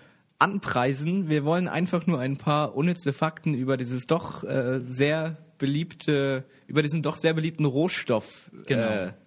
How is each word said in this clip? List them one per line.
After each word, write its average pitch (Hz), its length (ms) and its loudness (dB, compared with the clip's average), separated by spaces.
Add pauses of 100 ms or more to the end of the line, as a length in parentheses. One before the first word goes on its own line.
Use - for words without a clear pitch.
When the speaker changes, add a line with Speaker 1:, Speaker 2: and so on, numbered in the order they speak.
(400)
Speaker 1:
anpreisen. 156 880 0
Wir 151 160 2
wollen 170 240 2
einfach 170 400 0
nur 165 100 2
ein 135 200 -2
paar 151 360 0
unnütze 165 380 0
Fakten 160 420 0
über 131 220 0
dieses 127 320 -4
doch, - 340 0
äh, 131 380 0
sehr 147 560 0 (220)
beliebte, 139 840 0 (220)
über 151 160 0
diesen 151 200 0
doch 143 140 -2
sehr 160 180 2
beliebten 160 320 0
Rohstoff, 135 840 0 (160)
Speaker 2:
Genau. 120 160 2
Speaker 1:
äh, 101 300 -2 (140)